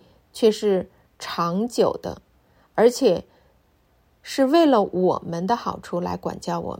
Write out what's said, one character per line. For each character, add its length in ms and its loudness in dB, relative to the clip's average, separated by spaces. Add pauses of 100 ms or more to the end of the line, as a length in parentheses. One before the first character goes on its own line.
(320)
却 180 2
是 400 0 (280)
长 480 -4
久 360 0
的， 180 -10 (540)
而 160 6
且 340 0 (1000)
是 240 0
为 180 4
了 180 4
我 440 0
们 200 -6
的 80 0
好 260 -6
处 200 -6
来 160 -6
管 240 -10
教 180 -6
我 220 -10